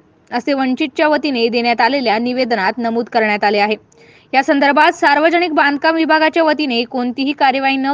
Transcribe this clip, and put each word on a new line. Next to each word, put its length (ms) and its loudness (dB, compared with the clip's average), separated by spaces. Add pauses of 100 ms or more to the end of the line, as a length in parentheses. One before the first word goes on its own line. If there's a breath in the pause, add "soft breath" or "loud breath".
(320)
असे 220 -2
वंचितच्या 540 -2
वतीने 400 0
देण्यात 340 0
आलेल्या 380 0
निवेदनात 580 -2
नमूद 360 -4
करण्यात 300 0
आले 160 2
आहे. 160 0 (580 soft breath)
या 100 2
संदर्भात 520 2
सार्वजनिक 580 2
बांधकाम 420 0
विभागाच्या 480 2
वतीने 400 -2
कोणतीही 560 -4
कार्यवाही 380 0
न 160 -2